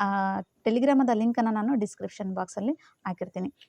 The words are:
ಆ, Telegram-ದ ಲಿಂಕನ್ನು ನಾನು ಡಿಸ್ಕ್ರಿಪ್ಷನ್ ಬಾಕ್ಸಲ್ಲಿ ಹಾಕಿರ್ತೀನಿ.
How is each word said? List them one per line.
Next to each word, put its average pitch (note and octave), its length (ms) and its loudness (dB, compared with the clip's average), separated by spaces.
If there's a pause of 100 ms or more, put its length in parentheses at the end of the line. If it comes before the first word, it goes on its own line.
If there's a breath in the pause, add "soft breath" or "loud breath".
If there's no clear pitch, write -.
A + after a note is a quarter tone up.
ಆ, G3 400 0
Telegram-ದ B3+ 720 2
ಲಿಂಕನ್ನು A3+ 360 2
ನಾನು A3 240 0
ಡಿಸ್ಕ್ರಿಪ್ಷನ್ G3+ 600 -4
ಬಾಕ್ಸಲ್ಲಿ G3 380 -4 (340 soft breath)
ಹಾಕಿರ್ತೀನಿ. F#3 480 -6 (140 soft breath)